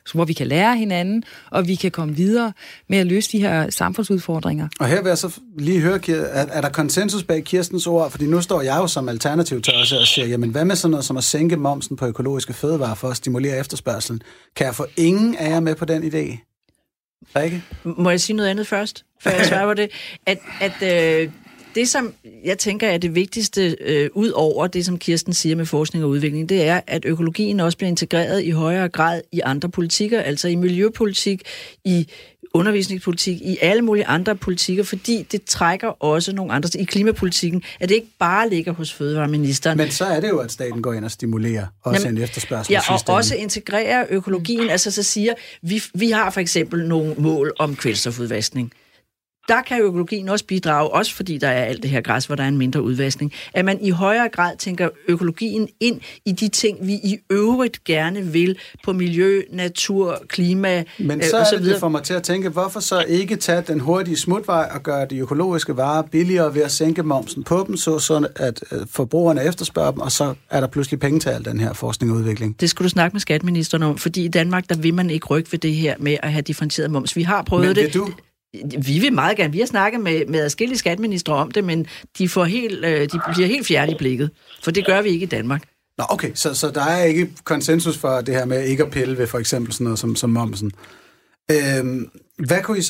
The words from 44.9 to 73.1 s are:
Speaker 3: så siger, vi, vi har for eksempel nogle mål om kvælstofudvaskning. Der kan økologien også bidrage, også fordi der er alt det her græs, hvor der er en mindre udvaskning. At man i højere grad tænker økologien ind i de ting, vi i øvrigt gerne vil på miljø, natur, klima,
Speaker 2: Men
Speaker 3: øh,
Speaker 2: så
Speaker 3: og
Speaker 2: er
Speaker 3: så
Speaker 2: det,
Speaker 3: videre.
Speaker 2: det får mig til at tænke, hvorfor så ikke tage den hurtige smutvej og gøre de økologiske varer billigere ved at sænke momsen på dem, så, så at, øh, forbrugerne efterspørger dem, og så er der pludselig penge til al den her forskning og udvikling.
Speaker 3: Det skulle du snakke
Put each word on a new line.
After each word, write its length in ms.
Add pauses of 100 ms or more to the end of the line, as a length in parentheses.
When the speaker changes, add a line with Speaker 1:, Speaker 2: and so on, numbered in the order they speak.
Speaker 3:
så 120
siger, 320 (280)
vi, 200 (120)
vi 160
har 200
for 100
eksempel 480
nogle 300
mål 400
om 180
kvælstofudvaskning. 960 (760)
Der 140
kan 180
økologien 480
også 160
bidrage, 460
også 240
fordi 240
der 100
er 160
alt 180
det 80
her 100
græs, 260
hvor 100
der 80
er 40
en 100
mindre 240
udvaskning. 500 (220)
At 100
man 160
i 100
højere 380
grad 280
tænker 320 (200)
økologien 600 (120)
ind 200 (240)
i 80
de 160
ting, 380
vi 60
i 240 (140)
øvrigt 540
gerne 420
vil 320 (260)
på 80
miljø, 580
natur, 800
klima, 560 (140)
Speaker 2:
Men 200
Speaker 3:
øh, 60
Speaker 2:
så 120
Speaker 3:
og 40
Speaker 2:
er 40
Speaker 3:
så 100
Speaker 2:
det, 60
Speaker 3:
videre. 140
Speaker 2:
det 60
får 80
mig 140
til 120
at 80
tænke, 260
hvorfor 320
så 280
ikke 280
tage 260
den 180
hurtige 360
smutvej 580
og 80
gøre 280
de 80
økologiske 580
varer 260
billigere 520
ved 80
at 80
sænke 320
momsen 420
på 220
dem, 100
så, 220
så 380
at, 360
øh, 60 (120)
forbrugerne 540
efterspørger 460
dem, 100
og 120
så 220 (160)
er 100
der 60
pludselig 340
penge 200
til 80
al 160
den 160
her 120
forskning 400
og 60
udvikling. 420
Speaker 3:
Det 100
skulle 160
du 40
snakke 240